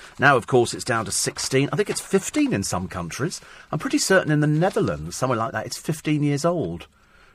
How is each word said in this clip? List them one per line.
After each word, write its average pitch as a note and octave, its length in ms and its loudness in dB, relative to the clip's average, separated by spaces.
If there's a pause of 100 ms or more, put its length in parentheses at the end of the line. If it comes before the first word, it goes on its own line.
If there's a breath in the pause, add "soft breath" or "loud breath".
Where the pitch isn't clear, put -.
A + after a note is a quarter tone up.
(180 loud breath)
Now, C3+ 200 6
of G2 80 -2
course, A#2+ 260 4
it's F2+ 100 -8
down A#2 220 -2
to G2 60 -6
sixteen. - 600 0
I D3 60 -2
think G#3 140 0
it's - 100 -6
fifteen A#3+ 540 0
in G2+ 80 0
some F#2 260 -4
countries. F2+ 500 -6 (320 loud breath)
I'm D#3 80 -4
pretty C#4+ 200 -2
certain F#3 340 4
in D3+ 80 4
the D3 60 4
Netherlands, D3+ 680 0
somewhere B2+ 220 0
like A2+ 160 -2
that, A2 140 -4
it's - 100 -10
fifteen D3+ 460 -2
years C#3+ 240 2
old. G2 400 -2 (480 soft breath)